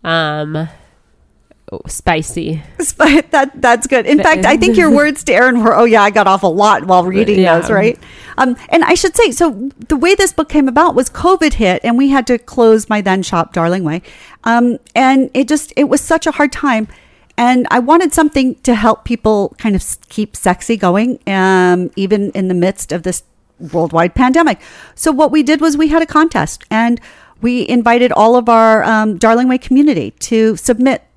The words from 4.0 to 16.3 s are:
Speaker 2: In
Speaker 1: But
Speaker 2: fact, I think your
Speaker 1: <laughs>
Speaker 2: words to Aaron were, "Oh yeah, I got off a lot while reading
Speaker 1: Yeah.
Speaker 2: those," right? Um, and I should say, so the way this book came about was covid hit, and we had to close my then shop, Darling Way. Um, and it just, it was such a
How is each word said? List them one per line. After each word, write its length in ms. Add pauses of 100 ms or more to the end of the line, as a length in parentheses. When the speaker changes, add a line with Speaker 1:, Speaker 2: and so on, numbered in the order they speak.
Speaker 2:
In 140
Speaker 1:
But 80
Speaker 2:
fact, 180
I 140
think 180
your 140
Speaker 1:
<laughs> 40
Speaker 2:
words 300
to 80
Aaron 320
were, 100
"Oh 100
yeah, 180
I 80
got 160
off 160
a 40
lot 380
while 180
reading 380
Speaker 1:
Yeah. 180
Speaker 2:
those," 120
right? 280 (380)
Um, 220 (100)
and 160
I 80
should 240
say, 140
so 400 (180)
the 80
way 180
this 200
book 160
came 180
about 260
was 140
covid 460
hit, 280
and 140
we 140
had 160
to 100
close 540
my 100
then 220
shop, 320
Darling 300
Way. 180 (420)
Um, 360 (140)
and 380
it 160
just, 260
it 100
was 180
such 240
a 60